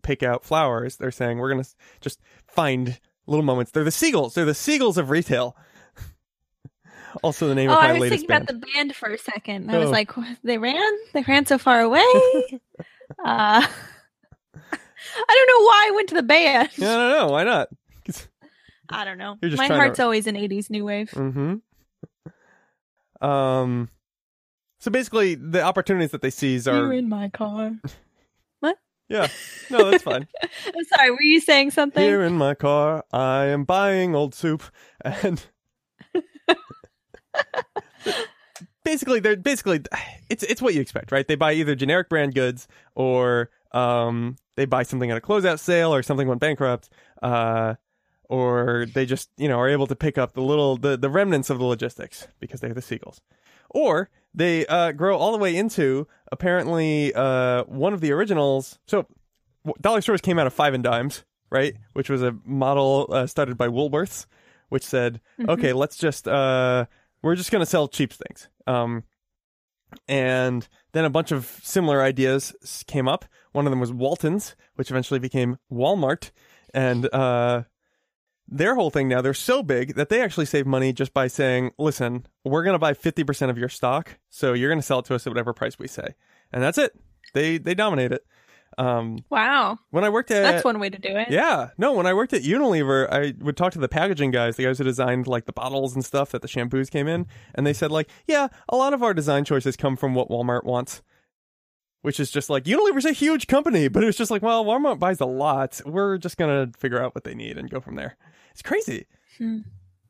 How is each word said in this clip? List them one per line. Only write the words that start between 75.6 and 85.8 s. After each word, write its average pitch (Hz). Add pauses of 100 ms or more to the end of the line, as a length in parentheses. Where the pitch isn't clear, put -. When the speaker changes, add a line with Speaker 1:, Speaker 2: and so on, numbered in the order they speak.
Speaker 1:
Walmart. 143 (440)
And, 127
uh, 123 (880)
their 175
whole 208
thing 139
now, 127
they're 131
so 254
big 135
that 143
they 233
actually 165
save 143
money 131
just 131
by 131
saying, 127
"Listen, 123 (180)
we're 151
gonna 185
buy 151
fifty 165
percent 135
of 117
your 123
stock, 135 (140)
so 131
you're 123
gonna 160
sell 131
it 123
to -
us 120
at 123
whatever 117
price 117
we -